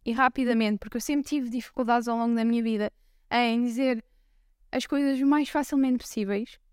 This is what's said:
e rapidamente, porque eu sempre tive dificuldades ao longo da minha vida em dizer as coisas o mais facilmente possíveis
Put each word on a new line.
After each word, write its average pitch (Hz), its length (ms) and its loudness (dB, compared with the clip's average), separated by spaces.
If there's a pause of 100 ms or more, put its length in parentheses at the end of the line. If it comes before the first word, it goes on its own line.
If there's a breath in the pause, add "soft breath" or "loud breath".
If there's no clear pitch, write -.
e 233 60 -2
rapidamente, 233 680 2
porque - 180 -10
eu 220 40 -4
sempre 285 260 -2
tive 269 220 -2
dificuldades 240 580 -2
ao 233 100 -2
longo 233 180 0
da 226 100 0
minha 233 160 2
vida 214 300 -2 (420)
em 240 300 2
dizer 240 400 0 (680)
as - 140 -2
coisas 277 360 0
o 277 40 2
mais 285 220 4
facilmente 269 520 0
possíveis 202 600 -6 (140)